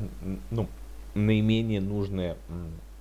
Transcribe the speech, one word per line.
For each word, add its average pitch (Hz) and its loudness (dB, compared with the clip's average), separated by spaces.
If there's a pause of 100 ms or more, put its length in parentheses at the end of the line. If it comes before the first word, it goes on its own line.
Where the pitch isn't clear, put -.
(220)
н-, 95 -4 (100)
ну, 110 0 (480)
наименее 110 6
нужные, 95 0 (140)
м, 85 -6 (300)